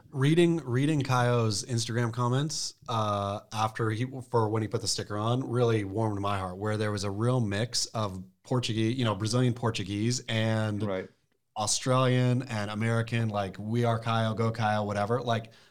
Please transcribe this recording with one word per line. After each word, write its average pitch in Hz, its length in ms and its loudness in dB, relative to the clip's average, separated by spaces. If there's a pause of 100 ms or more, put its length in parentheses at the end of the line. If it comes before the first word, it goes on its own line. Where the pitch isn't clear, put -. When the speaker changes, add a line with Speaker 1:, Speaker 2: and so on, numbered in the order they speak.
(100)
Speaker 1:
Reading, 165 540 4
reading 135 380 2
Kaio's 120 600 2
Instagram 117 480 -2
comments, 127 600 -2 (140)
uh, 104 520 -2 (120)
after 110 380 -2
he, 110 160 -2 (240)
for 113 180 2
when 110 140 0
he 107 60 -2
put 117 120 -2
the 110 80 -4
sticker 104 280 -4
on, 120 320 0
really 117 360 2
warmed 101 360 -2
my 101 180 0
heart, 92 180 -6
where 107 200 -2
there 107 140 -2
was 104 140 -4
a 101 60 -4
real 117 300 0
mix 107 460 -2
of 98 360 -4 (200)
Portuguese, 117 540 0
you 127 80 0
know, 110 100 2
Brazilian 113 400 2
Portuguese 113 760 -2
and 110 540 0
Speaker 2:
Right. 95 260 -4 (480)
Speaker 1:
Australian 127 840 2
and 104 280 -4
American, 113 580 0
like, 101 300 -2
"We 110 260 0
are 113 140 2
Caio, 113 360 0
go 113 160 0
Caio," 107 340 0
whatever. 104 360 0
Like, 113 320 -2 (180)